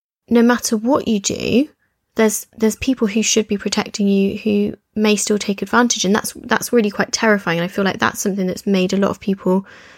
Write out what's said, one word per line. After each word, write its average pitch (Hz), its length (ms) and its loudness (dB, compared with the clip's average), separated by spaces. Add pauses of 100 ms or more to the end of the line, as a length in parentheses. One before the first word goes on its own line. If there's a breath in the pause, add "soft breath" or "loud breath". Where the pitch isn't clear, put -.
(300)
no 233 120 6
matter 233 360 2
what 247 300 0
you 208 120 0
do, 226 480 0 (460)
there's, 220 320 0 (100)
there's 220 200 0
people 240 300 -2
who 214 160 -2
should 214 240 0
be 202 120 -4
protecting 202 500 -2
you 196 300 2
who 208 380 0 (180)
may 214 220 2
still 208 220 0
take 202 220 -4
advantage. 233 460 0
And 196 80 2
that's, - 180 -4
that's - 400 -4
really 220 180 2
quite - 220 -6
terrifying. 196 460 0
And 170 60 -2
I 185 40 -4
feel 196 160 -2
like 190 140 0
that's - 220 -2
something 190 260 -2
that's - 200 -6
made 190 280 0
a - 20 0
lot 196 140 2
of 202 100 -8
people 190 460 0 (320 loud breath)